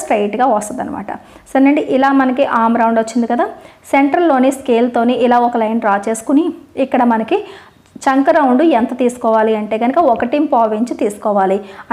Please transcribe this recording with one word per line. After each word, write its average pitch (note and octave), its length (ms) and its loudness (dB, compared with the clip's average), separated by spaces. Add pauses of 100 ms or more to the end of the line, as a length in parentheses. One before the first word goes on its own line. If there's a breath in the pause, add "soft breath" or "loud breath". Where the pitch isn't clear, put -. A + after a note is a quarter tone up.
స్ట్రైట్గా G#3 540 0
వస్తుంది - 280 -6
అనమాట. - 260 -10 (420 loud breath)
సరేనండి, C#4+ 320 4 (120)
ఇలా C4+ 140 2 (100)
మనకి C4 260 0 (140)
ఆర్మ్ A#3 220 2
రౌండ్ A3+ 220 2
వచ్చింది A#3 280 -2
కదా, D4+ 140 0 (480 loud breath)
సెంట్రల్లోని C#4 640 2
స్కేల్తోని A#3+ 580 0 (120)
ఇలా A#3+ 200 4
ఒక A#3+ 160 -4
లైన్ A3+ 220 -2
డ్రా G3+ 100 2 (120)
చేసుకుని C#4 380 0 (400)
ఇక్కడ B3+ 160 -2 (120)
మనకి A3+ 240 -2 (680 loud breath)
చంక C#4 320 2
రౌండ్ C4 260 2 (160)
ఎంత A#3 220 -2
తీసుకోవాలి A3+ 600 0
అంటే G#3+ 220 -4
కనుక B3+ 180 0 (100)
ఒకటి A#3 260 -2 (160)
పావు A3+ 260 2
ఇంచు A#3 220 -4
తీసుకోవాలి. G3+ 560 0 (360 loud breath)